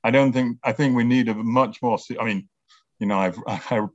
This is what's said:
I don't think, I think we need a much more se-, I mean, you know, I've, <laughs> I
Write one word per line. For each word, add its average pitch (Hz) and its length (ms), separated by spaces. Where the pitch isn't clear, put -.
I 117 80
don't 135 220
think, 123 320
I 123 80
think 131 240
we 117 80
need 123 240
a 110 60
much 113 460
more 113 180
se-, - 200
I 113 60
mean, 101 240
you 101 100
know, 101 100
I've, 92 240
<laughs> - 40
I 107 480